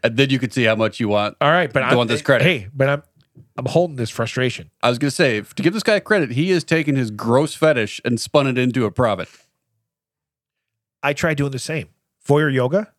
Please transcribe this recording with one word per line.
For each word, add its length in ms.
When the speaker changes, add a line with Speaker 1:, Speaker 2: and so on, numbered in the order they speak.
Speaker 1:
and 140
then 120
you 100
could 140
see 120
how 100
much 240
you 100
want, 320
Speaker 2:
All 100
right, 220
but 80
Speaker 1:
you 80
Speaker 2:
I'm, 80
Speaker 1:
want 120
this 120
credit. 220
Speaker 2:
hey, 300
but 160
I'm, 140
I'm 80
holding 320
this 140
frustration. 580
Speaker 1:
I 60
was 100
gonna 120
say, 260
if, 180
to 80
give 100
this 100
guy 160
credit, 320
he 200
has 120
taken 320
his 160
gross 440
fetish 500
and 140
spun 280
it 100
into 280
a 60
profit. 360
Speaker 2:
I 120
tried 240
doing 140
the 80
same. 280
Voyeur 260
yoga? 460